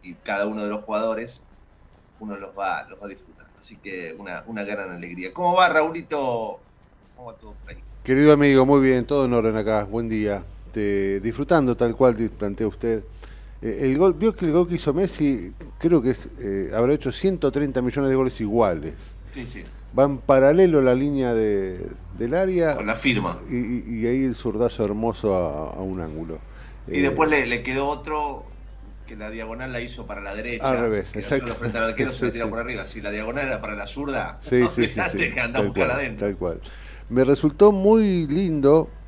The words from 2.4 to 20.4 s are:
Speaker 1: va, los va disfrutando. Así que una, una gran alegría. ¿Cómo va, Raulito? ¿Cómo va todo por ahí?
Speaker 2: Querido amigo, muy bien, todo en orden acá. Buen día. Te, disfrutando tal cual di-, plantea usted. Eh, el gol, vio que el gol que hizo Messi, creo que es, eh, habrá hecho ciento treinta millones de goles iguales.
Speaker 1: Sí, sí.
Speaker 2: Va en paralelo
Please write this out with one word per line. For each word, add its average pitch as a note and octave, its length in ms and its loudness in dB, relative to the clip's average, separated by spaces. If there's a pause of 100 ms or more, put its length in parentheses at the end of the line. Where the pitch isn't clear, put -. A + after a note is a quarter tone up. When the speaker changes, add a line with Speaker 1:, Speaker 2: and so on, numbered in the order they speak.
Speaker 1:
va, F#2 320 -4
los F#2+ 140 -20
va G2+ 60 -12
disfrutando. - 500 -20
Así - 180 -20
que F2+ 400 -12
una, F2+ 300 -12
una A2 160 -8
gran G2+ 280 -8
alegría. F2 420 -12
¿Cómo F3+ 240 0
va, F3+ 120 6
Raulito? C#3 920 -2 (560)
¿Cómo B2 160 -18
va - 40 -20
todo G#2 180 -20
por - 180 -18
ahí? - 60 -16 (260)
Speaker 2:
Querido C#3+ 280 8
amigo, C#3 340 8
muy C#3 200 8
bien, B2+ 200 4
todo C#3+ 180 2
en B2 80 2
orden A2+ 240 2
acá. G#2+ 280 0
Buen A2+ 240 -4
día. G#2 360 -2 (280)
Te, G2 480 0
disfrutando B2 560 2
tal A#2 200 0
cual B2+ 200 6
di-, A2 120 -2
plantea G#2 400 -4
usted. A2+ 340 -2 (580)
Eh, G#2 220 -6
el C3+ 160 2
gol, F#3 160 6
vio G3+ 220 0
que - 100 -4
el D3+ 60 2
gol E3+ 160 4
que F3 80 -2
hizo D3 180 0
Messi, C#3+ 580 0 (260)
creo E3+ 220 4
que A#2+ 100 2
es, - 180 -4 (120)
eh, G2 360 -4
habrá B2 160 4
hecho D3 180 -2
ciento D#3+ 400 0
treinta C3+ 320 -2
millones C3+ 280 0
de C3 60 4
goles C3 240 0
iguales. G2 540 0 (380)
Speaker 1:
Sí, B2 140 -12
sí. F#2 180 -14 (340)
Speaker 2:
Va C3+ 60 8
en C#3 140 0
paralelo D3+ 640 6